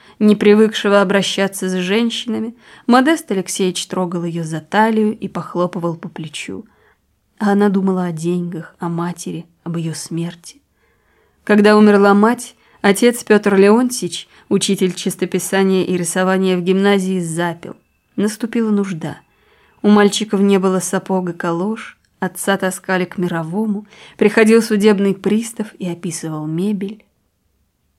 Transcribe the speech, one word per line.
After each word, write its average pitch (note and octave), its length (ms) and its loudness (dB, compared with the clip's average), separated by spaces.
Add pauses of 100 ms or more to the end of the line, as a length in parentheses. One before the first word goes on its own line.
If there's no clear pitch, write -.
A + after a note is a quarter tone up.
(180)
не G#3 180 4
привыкшего G#3 680 4
обращаться F#3+ 680 -2
с F#3 60 -4
женщинами, A3 800 -4 (320)
Модест C4 440 2
Алексеевич F#3 560 -4
трогал F3+ 380 -4
её E3+ 200 -6
за D#3 160 -6
талию G#3+ 580 0
и G3 100 -8
похлопывал F3 680 -4
по E3+ 120 -14
плечу. - 580 -12 (720)
А G#3 140 0
она G3+ 160 2
думала F#3+ 360 0
о F3 80 -6
деньгах, E3+ 640 -6
о F3 100 -6
матери, E3+ 580 -8 (180)
об E3+ 120 -8
её E3 180 -6
смерти. - 680 -10 (840)
Когда G#3 320 6
умерла G3+ 380 6
мать, A3 400 0 (280)
отец A#3 420 2
Пётр G#3 320 2
Леонтьич, G#3 720 2 (200)
учитель F#3 460 0
чистописания F#3+ 920 -2
и F3 120 -2
рисования F#3 600 0
в F3+ 60 -4
гимназии, F#3+ 580 0
запил. E3+ 560 -6 (400)
Наступила A3 540 -2
нужда. F#3+ 500 -4 (600)
У G#3 60 2
мальчиков G#3 520 4
не G3 180 4
было F#3 220 0
сапог F#3 500 -4
и - 20 -10
калош, F3 680 -6 (220)
отца F#3+ 360 -2
таскали F#3 500 -4
к - 120 -12
мировому, F3+ 680 -4 (300)
приходил A3 460 4
судебный G3+ 520 2
пристав G#3+ 640 -4
и F#3 100 -6
описывал D#3+ 580 -8
мебель. G3 580 -4 (960)